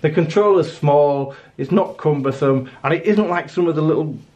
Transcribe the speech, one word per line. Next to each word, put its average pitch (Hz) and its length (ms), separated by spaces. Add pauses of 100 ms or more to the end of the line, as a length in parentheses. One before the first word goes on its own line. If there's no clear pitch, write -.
The 156 80
controller's 180 600
small, 143 640 (240)
it's 139 140
not 190 240
cumbersome, 135 720 (140)
and 139 100
it 175 120
isn't 208 240
like 175 200
some 175 180
of 156 100
the 156 40
little 156 360 (180)